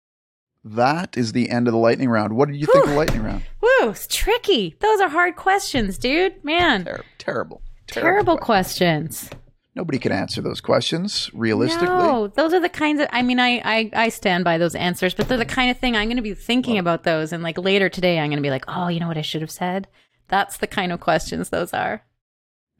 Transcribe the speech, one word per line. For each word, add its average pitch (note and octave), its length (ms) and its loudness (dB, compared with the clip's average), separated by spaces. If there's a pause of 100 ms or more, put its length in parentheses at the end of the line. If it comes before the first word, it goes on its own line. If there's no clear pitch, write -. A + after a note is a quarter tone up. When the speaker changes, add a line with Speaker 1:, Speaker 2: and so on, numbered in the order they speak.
(640)
Speaker 1:
That C3 520 0
is A#2 140 0
the A#2+ 180 0
end A#2+ 200 2
of - 20 4
the A2+ 80 2
lightning A#2+ 300 2
round. G#2+ 260 0
What C#3+ 140 2
did C#3+ 80 -8
you C#3+ 100 -4
think C5 160 6
of G4 80 2
Speaker 2:
Whew. C#3+ 60 0
Speaker 1:
lightning D3+ 260 0
round? - 200 -4 (180)
Speaker 2:
Woo, A4+ 300 4
it's - 160 -12
tricky. E4+ 720 0
Those G#4+ 180 4
are G4 80 2
hard F4 300 0
questions, D4 600 0
dude. F4 460 0
Man. D4+ 400 2
Speaker 1:
Ter-, - 200 -10 (160)
terrible. - 420 -8 (260)
Speaker 2:
Terrible D4+ 240 0
Speaker 1:
Terrible F4+ 260 2
Speaker 2:
questions. F3 920 0 (460)
Speaker 1:
Nobody D3+ 240 -2
can - 120 0
answer - 300 -4
those - 180 -6
questions E3 720 -2
realistically. D4 540 2
Speaker 2:
No, E4 400 2
those D#4 260 0
are F#4 60 4
the E4+ 80 2
kinds D4+ 320 0
of, D4 120 0
I A#3+ 100 0
mean, B3 180 2
I, A#3+ 240 2
I, A3 300 0
I A3+ 160 2
stand F#3 340 0
by E3+ 140 2
those E3 180 2
answers, F3+ 380 0
but - 160 -2
they're B3+ 80 2
the A#3 80 -2
kind B3 260 0
of B3 60 -4
thing B3 180 0
I'm G#3+ 140 0
gonna B3 120 -2
be G#3 120 -6
thinking B3 400 0
Speaker 1:
Love G#3 60 2
it. - 20 2
Speaker 2:
about E3+ 220 0
those. D#3+ 280 0
And, E3+ 120 -6
like, E3 140 -6
later F#3+ 300 2
today, F3+ 320 0
I'm D3 100 0
gonna D3 120 0
be C#3+ 80 0
like, C3+ 180 -2
"Oh, F3 220 -4
you E3+ 100 -2
know E3+ 80 -2
what E3 100 -4
I D3+ 40 -2
should D#3 200 -6
have D#3+ 100 -8
said?" F#3 360 -6 (400)
That's G3 300 -2
the G#3 100 -4
kind F3+ 240 -4
of E3+ 80 -6
questions E3 500 -2
those E3+ 220 -4
are. - 320 -4 (760)